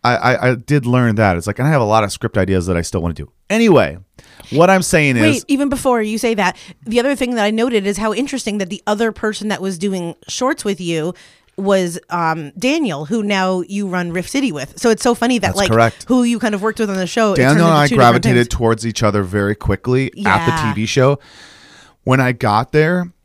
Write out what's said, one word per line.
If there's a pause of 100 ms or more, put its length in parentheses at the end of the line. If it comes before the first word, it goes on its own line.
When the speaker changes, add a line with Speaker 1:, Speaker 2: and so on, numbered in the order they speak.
Speaker 1:
I,
I,
I
did
learn
that.
It's
like,
I
have
a
lot
of
script
ideas
that
I
still
wanna
do. (200)
Anyway, (540)
what
I'm
saying
Speaker 2:
Wait,
Speaker 1:
is
Speaker 2:
even
before
you
say
that, (300)
the
other
thing
that
I
noted
is
how
interesting
that
the
other
person
that
was
doing (140)
shorts
with
you (440)
was, (100)
um,
Daniel,
who
now
you
run
Riff
City
with.
So
it's
so
funny
that,
Speaker 1:
That's
Speaker 2:
like,
Speaker 1:
correct.
Speaker 2:
who
you
kind
of
worked
with
on
the
show,
it
Speaker 1:
Daniel
Speaker 2:
turned
Speaker 1:
and
Speaker 2:
into
Speaker 1:
I
Speaker 2:
two
different (240)
Speaker 1:
gravitated
Speaker 2:
things.
Speaker 1:
towards
each
other
very
quickly (180)
at
the
Speaker 2:
Yeah.
Speaker 1:
T
V
show. (840)
When
I
got
there (140)